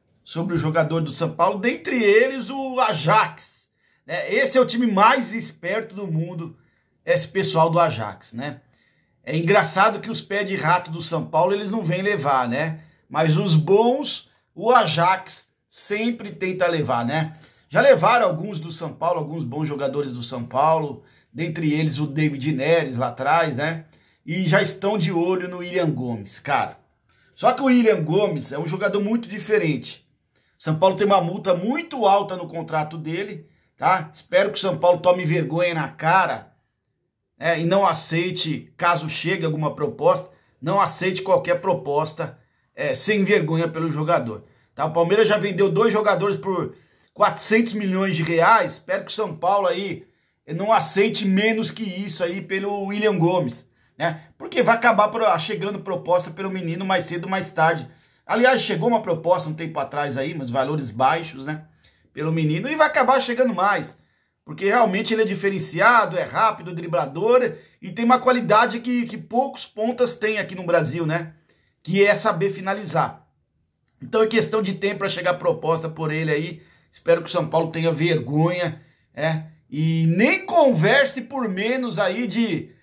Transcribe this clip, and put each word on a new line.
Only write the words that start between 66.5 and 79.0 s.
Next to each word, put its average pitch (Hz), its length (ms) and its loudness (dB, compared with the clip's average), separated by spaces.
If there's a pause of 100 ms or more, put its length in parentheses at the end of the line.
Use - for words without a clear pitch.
driblador, 175 800 0 (260)
e 185 80 -14
tem 233 160 -4
uma 254 140 6
qualidade 240 600 2
que, 240 260 -2
que 214 100 -12
poucos 233 480 -4
pontas 240 500 -4
têm 214 220 -2
aqui 185 160 -6
no 185 100 -10
Brasil, 165 440 0
né? - 260 -4 (500)
Que 190 200 2
é 202 100 6
saber 196 360 0
finalizar. 190 760 -4 (760)
Então 220 200 0
é 220 60 4
questão 220 340 0
de 190 120 -2
tempo 196 260 -4
pra 196 80 -2
chegar 180 280 -2
proposta 165 520 -2
por 156 240 -6
ele 160 180 -2
aí. 156 320 -2 (300)
Espero 170 300 2
que 165 80 -10
o - 20 -8
São 156 160 0
Paulo 160 240 0
tenha 165 220 0
vergonha, 160 880 0 (320)